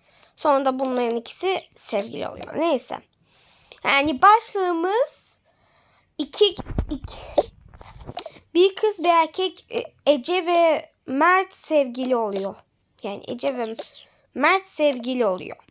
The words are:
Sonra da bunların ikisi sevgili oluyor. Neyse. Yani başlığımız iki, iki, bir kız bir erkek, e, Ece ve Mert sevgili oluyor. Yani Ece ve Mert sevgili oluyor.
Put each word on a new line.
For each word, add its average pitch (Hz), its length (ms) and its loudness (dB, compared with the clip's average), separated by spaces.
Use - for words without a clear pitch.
Sonra 285 280 2
da 262 140 0
bunların 247 380 -2
ikisi 349 440 -4
sevgili - 560 -6
oluyor. - 300 -12
Neyse. 302 400 0
Yani 277 380 2
başlığımız 392 1160 2
iki, 349 360 2
iki, - 540 -4
bir 381 200 6
kız 403 300 0
bir 349 40 2
erkek, 339 640 0
e, - 220 -6
Ece 320 340 0
ve 339 440 2
Mert 359 460 2
sevgili 254 640 0
oluyor. 202 380 -2
Yani 202 260 -8
Ece 254 300 -4
ve 226 180 -6
Mert 330 320 0
sevgili 254 600 -2
oluyor. 185 300 -6